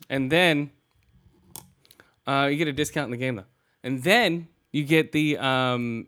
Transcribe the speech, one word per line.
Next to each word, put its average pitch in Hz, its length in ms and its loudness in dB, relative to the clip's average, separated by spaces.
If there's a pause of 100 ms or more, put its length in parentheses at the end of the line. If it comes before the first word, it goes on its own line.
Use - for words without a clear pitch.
And 135 220 -2
then, 156 400 2 (1500)
uh, 139 260 2
you 147 60 -2
get 160 100 0
a 143 60 -2
discount 147 320 -2
in 113 60 -8
the 120 60 -6
game, 127 180 -4
though. 95 100 -10 (380)
And 127 200 -4
then 170 440 2 (240)
you 147 120 -2
get 156 280 2
the, 151 260 0
um, 123 720 -2